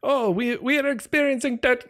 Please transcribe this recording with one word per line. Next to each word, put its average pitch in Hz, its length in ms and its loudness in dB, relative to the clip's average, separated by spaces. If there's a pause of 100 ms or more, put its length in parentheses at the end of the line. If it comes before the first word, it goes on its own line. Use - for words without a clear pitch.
oh, 247 280 0
we, 240 280 0
we 277 220 0
are 277 80 0
experiencing 277 720 0
that. 247 280 0